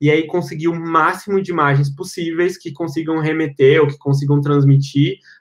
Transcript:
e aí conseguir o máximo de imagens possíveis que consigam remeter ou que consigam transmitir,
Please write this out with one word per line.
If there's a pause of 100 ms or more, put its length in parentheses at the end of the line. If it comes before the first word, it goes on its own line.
e
aí
conseguir
o
máximo
de
imagens
possíveis
que
consigam
remeter
ou
que
consigam
transmitir, (220)